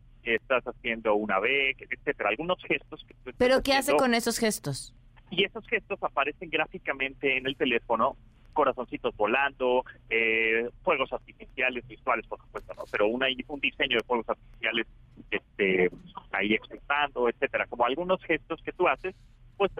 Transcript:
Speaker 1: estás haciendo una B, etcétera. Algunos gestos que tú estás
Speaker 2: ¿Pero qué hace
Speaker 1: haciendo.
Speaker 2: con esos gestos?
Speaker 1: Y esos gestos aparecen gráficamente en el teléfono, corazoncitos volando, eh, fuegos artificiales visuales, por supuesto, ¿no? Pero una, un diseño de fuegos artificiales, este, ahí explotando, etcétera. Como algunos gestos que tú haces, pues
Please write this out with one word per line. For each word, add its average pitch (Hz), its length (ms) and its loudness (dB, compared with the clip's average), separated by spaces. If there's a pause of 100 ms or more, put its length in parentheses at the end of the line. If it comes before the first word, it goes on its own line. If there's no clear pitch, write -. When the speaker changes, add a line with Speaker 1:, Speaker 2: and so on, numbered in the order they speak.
(240)
Speaker 1:
estás 117 420 0
haciendo 113 480 -2
una 104 260 2
B, 135 380 0
etcétera. - 520 -4
Algunos 175 340 -2
gestos - 420 -8
que - 80 -20
tú - 160 -16
estás 123 80 -16
Speaker 2:
¿Pero 254 240 4
qué 269 120 0
hace 269 180 2
Speaker 1:
haciendo. 294 120 4
Speaker 2:
con 240 120 2
esos 233 240 0
gestos? 202 560 -2 (360)
Speaker 1:
Y 180 120 0
esos 208 240 -6
gestos - 340 -4
aparecen 151 480 -4
gráficamente 139 880 -2
en 131 80 -4
el 139 100 -4
teléfono, 120 640 0 (340)
corazoncitos 127 640 -2
volando, 127 720 2 (240)
eh, 113 600 2 (140)
fuegos 170 300 0
artificiales 120 760 -6
visuales, 117 380 -2
por - 160 -10
supuesto, - 320 -12
¿no? - 180 -12
Pero 104 160 2
una, 127 200 0 (200)
un 143 120 -10
diseño 135 380 -2
de 110 60 2
fuegos 117 240 -2
artificiales, 113 600 -4 (420)
este, 92 600 2 (420)
ahí 104 240 2
explotando, 139 760 -2
etcétera. 113 380 -2
Como 117 180 0
algunos 175 380 0
gestos 165 400 -4
que 151 100 -8
tú 180 140 2
haces, 170 280 -2 (400)
pues 196 240 0